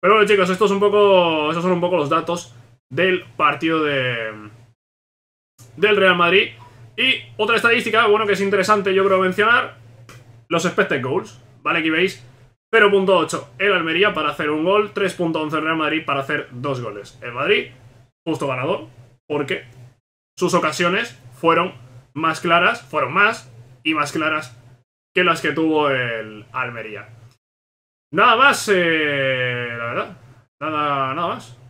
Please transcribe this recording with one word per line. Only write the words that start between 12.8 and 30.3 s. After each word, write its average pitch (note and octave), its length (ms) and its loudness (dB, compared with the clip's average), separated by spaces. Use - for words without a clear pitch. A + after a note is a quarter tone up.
punto F#3+ 260 4
ocho - 420 -4
el G3+ 140 0
Almería F3 400 0
para D#3 180 -4
hacer D3+ 200 -4
un D#3 140 -2
gol, G3+ 280 0
tres G3 220 -2
punto E3 260 -2
once D#3 160 -4
el D3+ 60 -2
Real D#3+ 140 -2
Madrid D#3 280 -2
para C#3 160 -4
hacer C#3 300 -6
dos B2 320 -6
goles. G2+ 400 -12
El A#2+ 100 -12
Madrid, D#3+ 380 -2
justo D#3 200 -4
ganador, C3+ 420 -4
porque D3 380 -6
sus F3 160 -2
ocasiones F3 680 -2
fueron E3+ 320 2
más D#3 260 -2
claras, F3 420 2
fueron C#3+ 320 -4
más G3+ 360 0
y D#3 100 0
más D3 180 -4
claras D#3 480 -6
que F3+ 100 2
las E3 160 0
que D3+ 120 -2
tuvo D#3 360 0
el A2+ 640 -4
Almería. A2 560 -10
Nada A3 240 4
más, C4 340 2
eh, C#3 1000 0
la A#2 80 -6
verdad, F3+ 340 -8